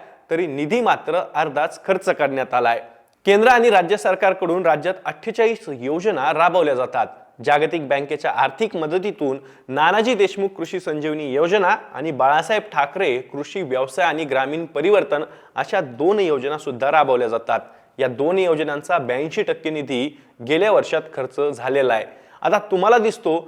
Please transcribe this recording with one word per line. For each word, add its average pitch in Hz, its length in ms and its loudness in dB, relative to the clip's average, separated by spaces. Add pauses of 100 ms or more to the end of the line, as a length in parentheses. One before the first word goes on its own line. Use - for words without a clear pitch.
(300)
तरी 165 180 -2
निधी 147 340 -2
मात्र 170 400 0 (140)
अर्धाच 151 500 -2
खर्च 185 240 0
करण्यात 135 440 -2
आलाय. 117 280 2 (440)
केंद्र 208 220 6
आणि 240 220 6
राज्य 190 280 4
सरकारकडून 190 680 0
राज्यात 165 300 0 (100)
अठ्ठेचाळीस 226 640 -2
योजना 147 640 -2
राबवल्या 165 420 4
जातात. 123 320 -2 (380)
जागतिक 147 420 2
बँकेच्या 143 440 -2
आर्थिक 135 440 -2
मदतीतून 160 640 -2 (300)
नानाजी 185 460 2
देशमुख 196 360 0
कृषी 175 300 -8
संजीवनी 151 540 -4
योजना 180 420 2 (180)
आणि 156 180 -6
बाळासाहेब 156 520 2 (100)
ठाकरे 147 480 0
कृषी 143 400 -10
व्यवसाय 135 440 -2
आणि 156 200 -2
ग्रामीण 139 400 -2
परिवर्तन 156 580 2 (320)
अशा 185 260 -2
दोन 151 380 0
योजना 147 380 -2
सुद्धा 135 340 -4
राबवल्या 131 360 4
जातात. 113 320 -2 (400)
या 131 80 2
दोन 139 320 0
योजनांचा 156 580 0
ब्याऐंशी 143 460 -4
टक्के 160 260 -4
निधी 143 480 -4 (300)
गेल्या 175 240 2
वर्षात 156 300 2 (140)
खर्च 131 260 -6
झालेला 131 520 0
आहे. 107 120 -2 (360)
आता 190 180 2 (120)
तुम्हाला 196 260 4
दिसतो 190 500 0